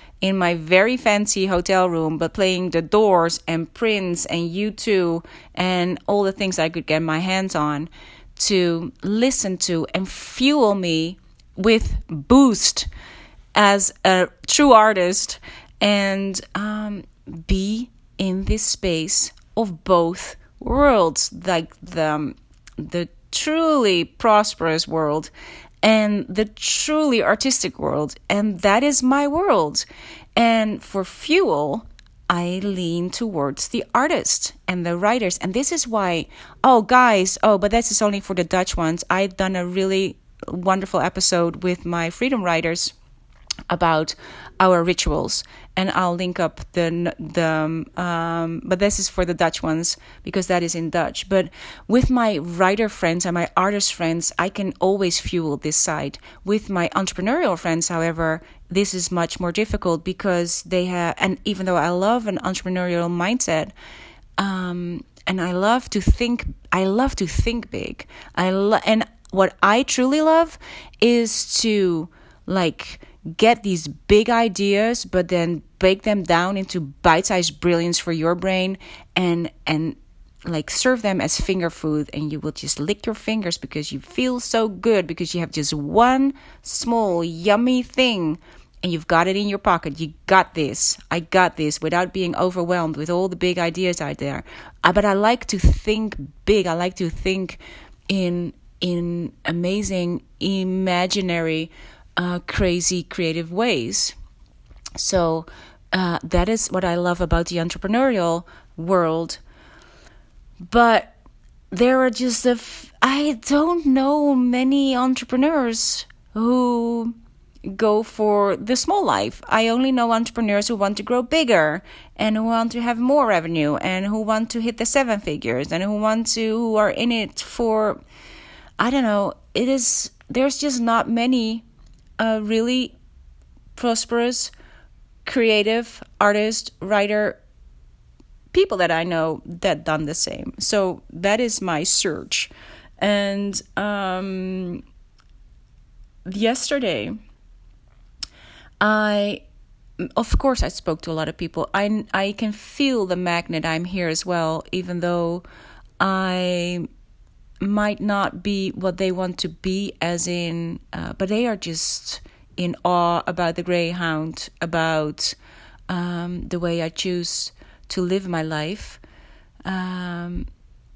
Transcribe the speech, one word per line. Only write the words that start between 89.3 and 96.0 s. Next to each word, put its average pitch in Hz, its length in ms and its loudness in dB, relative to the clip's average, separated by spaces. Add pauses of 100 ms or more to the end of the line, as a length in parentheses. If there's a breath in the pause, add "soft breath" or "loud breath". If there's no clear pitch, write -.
in 208 120 -2
your 196 100 -4
pocket. 165 420 -2
You 156 140 -8 (120)
got 190 280 4
this. - 420 -2 (140)
I 170 100 -2
got 180 360 2
this, 151 260 -4
without 175 320 -2
being 180 220 -4
overwhelmed 175 600 -2
with 156 140 -6
all 180 180 0
the 180 80 -10
big 180 220 0
ideas 175 420 -2
out 147 180 -6
there. 139 260 -6 (400 loud breath)
Uh, 180 80 6
but 202 120 4
I 202 100 4
like 220 320 2
to 202 120 0
think 214 580 2 (300)